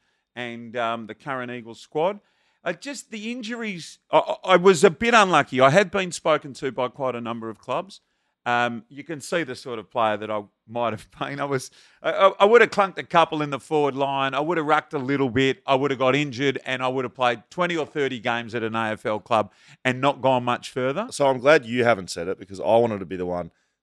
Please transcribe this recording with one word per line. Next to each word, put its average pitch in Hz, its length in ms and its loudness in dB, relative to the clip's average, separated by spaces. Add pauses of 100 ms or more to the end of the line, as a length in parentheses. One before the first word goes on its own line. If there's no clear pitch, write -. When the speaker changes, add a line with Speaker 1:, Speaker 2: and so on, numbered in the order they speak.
(360)
Speaker 1:
and, 117 420 -10
um, 117 300 -4
the 107 80 -12
current 127 360 -10
Eagles 117 300 -14
squad. 185 380 -4 (440)
Uh, 185 100 -4
just 269 360 -14
the 214 220 -10
injuries, 226 680 -10 (120)
I, 151 80 4
I, 165 160 -2 (180)
I - 40 8
was 175 260 6
a 196 60 8
bit 233 240 0
unlucky. 170 480 4
I 135 80 8
had 185 200 4
been 185 220 -4
spoken 147 440 -2
to 135 180 -6
by 123 160 -4
quite 131 260 -6
a 120 60 -8
number 113 280 -8
of 107 80 -12
clubs. 160 440 -8 (440)
Um, 120 440 0
you 139 140 -18
can 156 180 -12
see 170 220 -4
the 127 120 -8
sort 117 240 -10
of 98 100 -16
player 110 280 0
that 104 120 -8
I 107 140 -4 (240)
might 117 260 -2
have 101 200 -12
<laughs> - 60 -20
been. 139 200 -8
I 139 60 -4
was, 135 260 -4 (320)
I, 160 80 0
I, 190 200 4 (100)
I 196 40 8
would 226 160 8
have 208 80 4
clunked 190 280 0
a 147 60 -8
couple 160 380 2
in 147 80 -2
the 139 100 -4
forward 147 360 0
line. 135 380 -2
I 135 60 0
would 160 180 -2
have 156 80 -2
rucked 151 280 0
a 156 40 -4
little 135 320 0
bit. 131 360 0
I 139 100 2
would 135 160 0
have 131 80 -4
got 131 160 4
injured, 139 500 -2
and 127 180 -6
I 131 60 -2
would 131 160 -2
have 117 100 -10
played 120 340 -2
twenty 175 280 -4
or 147 80 -2
thirty 131 340 -4
games 117 360 -4
at 117 80 -2
an 113 120 -4
A 113 160 -2
F 107 140 -10
L 107 140 -2
club 107 320 0 (340)
and 127 160 0
not 135 200 0
gone 127 220 2
much 120 260 -4
further. 139 420 -4
Speaker 2:
So 143 160 0
I'm 131 120 2
glad 139 260 4
you 120 200 -2
haven't 95 260 2
said 87 160 -6
it 92 120 -4
because 95 200 -14
I - 40 -6 (120)
wanted 113 240 2
to 95 60 -8
be 90 120 -10
the 90 80 -4
one. 87 260 -6 (320)